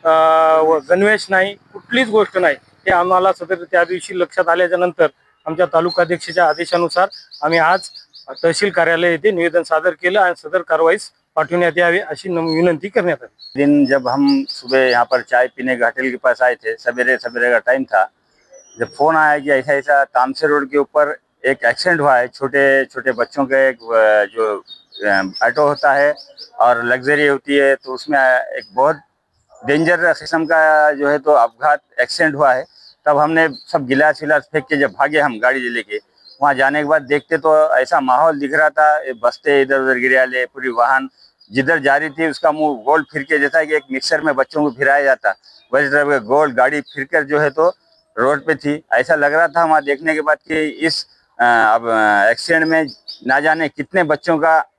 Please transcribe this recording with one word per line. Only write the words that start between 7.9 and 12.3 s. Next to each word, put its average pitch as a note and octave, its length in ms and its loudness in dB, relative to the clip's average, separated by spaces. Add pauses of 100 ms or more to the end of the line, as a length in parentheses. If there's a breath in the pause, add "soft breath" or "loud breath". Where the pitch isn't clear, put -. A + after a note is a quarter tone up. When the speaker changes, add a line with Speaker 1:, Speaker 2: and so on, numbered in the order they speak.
Speaker 1:
तहसील E3+ 260 0
कार्यालय E3+ 420 0
येथे E3+ 200 0
निवेदन E3+ 320 0
सादर D#3+ 260 -2
केलं F3+ 320 -2
आणि F3+ 160 0
सदर E3+ 240 -4
कारवाईस E3 500 0 (240)
पाठवण्यात E3 420 0
यावे F3 220 2
अशी F#3 300 -10
नम-, E3 260 -2